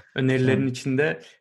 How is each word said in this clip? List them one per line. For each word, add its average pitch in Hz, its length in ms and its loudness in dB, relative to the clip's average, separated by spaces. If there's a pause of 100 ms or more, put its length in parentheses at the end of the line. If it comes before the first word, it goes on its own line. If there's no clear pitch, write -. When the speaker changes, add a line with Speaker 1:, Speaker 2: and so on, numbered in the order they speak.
(140)
Speaker 1:
önerilerin 131 420 2
Speaker 2:
Tamam. 135 120 0
Speaker 1:
içinde. 139 540 -2 (180)